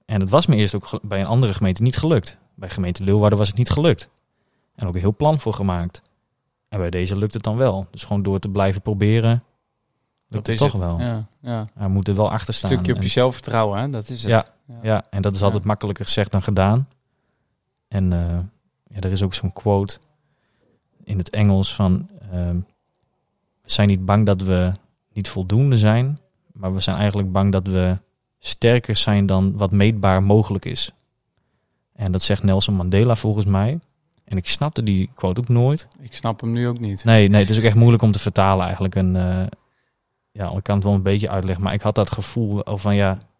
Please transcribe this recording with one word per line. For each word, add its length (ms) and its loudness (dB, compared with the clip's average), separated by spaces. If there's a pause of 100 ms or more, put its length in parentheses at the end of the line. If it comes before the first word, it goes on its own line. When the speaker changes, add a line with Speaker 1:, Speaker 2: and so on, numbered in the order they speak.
Speaker 1:
En 140 -2
het 100 -2
was 160 4
me 100 4
eerst 200 0
ook 120 -8
ge-, 140 -8
bij 180 -4
een 60 -2
andere 280 2
gemeente 280 -2
niet 160 0
gelukt. 400 0 (180)
Bij 140 -14
gemeente 340 -6
Leeuwarden 340 4
was 100 0
het 100 -6
niet 120 0
gelukt. 400 0 (640)
En 120 -6
ook 60 -4
een 80 -4
heel 140 0
plan 240 0
voor 140 -4
gemaakt. 480 -4 (680)
En 100 -8
bij 100 -4
deze 280 -4
lukt 160 -2
het 100 -8
dan 140 -2
wel. 340 0
Dus 120 -16
gewoon 200 -2
door 160 -2
te 100 -6
blijven 320 0
proberen, 500 2
lukt 120 0 (840)
Speaker 2:
Dat 100 -8
Speaker 1:
het 120 -6
Speaker 2:
is 80 -2
Speaker 1:
toch 140 0
Speaker 2:
het. 100 -4
Speaker 1:
wel. 180 -2
Speaker 2:
Ja, 280 -6 (140)
ja. 340 -8
Speaker 1:
Maar 120 -6
we 60 0
moeten 220 0
wel 160 0
achter 220 -6
staan. 180 -4
Speaker 2:
Stukje 200 2
op 60 -2
Speaker 1:
En 60 -4
Speaker 2:
jezelf 300 2
vertrouwen, 460 -2
hè? 100 -4
Dat 200 -8
is 120 -10
het. 100 -2
Speaker 1:
Ja, 140 4 (200)
Speaker 2:
Ja. 160 -20
Speaker 1:
ja, 280 -2
en 120 -4
dat 120 0
is 60 -6
Speaker 2:
Ja. 60 2
Speaker 1:
altijd 180 0
makkelijker 420 -4
gezegd 260 0
dan 120 0
gedaan. 440 2 (1000)
En, 260 0
eh, 240 -2 (500)
ja, 140 -14
er 100 -4
is 120 -2
ook 100 -2
zo'n 200 -6
quote 440 -2 (1080)
in 140 -6
het 120 -4
Engels 460 0
van, 340 0 (220)
ehm, 240 -2 (1080)
"We 100 -12
zijn 160 4
niet 180 2
bang 200 2
dat 160 2
we 300 0 (420)
niet 160 -6
voldoende 480 2
zijn, 400 2 (360)
maar 200 -6
we 60 -4
zijn 180 -2
eigenlijk 340 0
bang 200 2
dat 160 0
we 280 2 (440)
sterker 560 0
zijn 300 2
dan 320 2
wat 140 0
meetbaar 520 2
mogelijk 420 2
is." 260 -6 (1040)
En 180 -4
dat 100 -2
zegt 220 0
Nelson 320 2
Mandela 400 2
volgens 300 -2
mij. 340 0 (460)
En 120 -4
ik 100 -4
snapte 360 -2
die 300 0
quote 280 -2
ook 60 -6
nooit. 400 2 (120)
Speaker 2:
Ik 160 -20
snap 260 -6
hem 100 -4
nu 160 -2
ook 120 -4
niet. 240 -6
Speaker 1:
Nee, 260 8
nee, 120 6
het 80 2
is 80 2
ook 60 2
echt 120 4
moeilijk 280 6
om 80 4
te 80 -2
vertalen 460 2
eigenlijk. 300 -4
En, 200 0
eh, 300 -2 (840)
ja, 200 -8
ik 120 -6
kan 120 -2
het 80 2
wel 100 2
een 100 2
beetje 260 0
uitleggen, 340 -2
maar 100 -2
ik 80 -4
had 140 -2
dat 160 0
gevoel 520 -4
wel 140 -6
van, 180 0
ja, 220 0 (220)